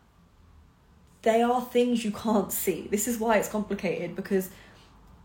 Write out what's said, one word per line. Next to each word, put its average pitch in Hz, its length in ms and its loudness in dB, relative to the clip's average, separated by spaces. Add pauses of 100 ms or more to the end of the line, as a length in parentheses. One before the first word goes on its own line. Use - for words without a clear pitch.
(1200)
they 226 180 4
are 240 200 2
things 240 440 2
you 208 60 -2
can't 214 400 0
see. - 400 -4
This 208 160 0
is 233 100 0
why 220 200 2
it's - 120 0
complicated, 196 640 -4
because 190 340 -2 (760)